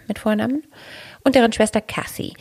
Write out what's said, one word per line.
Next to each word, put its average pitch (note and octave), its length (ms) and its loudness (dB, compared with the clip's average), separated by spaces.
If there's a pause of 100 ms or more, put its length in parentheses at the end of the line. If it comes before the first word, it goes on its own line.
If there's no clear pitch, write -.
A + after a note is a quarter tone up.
mit G#3 100 -8
Vornamen, A3+ 480 -2 (600)
und C4+ 100 4
deren A#3 160 6
Schwester G#3+ 300 0
Cassie. - 600 -10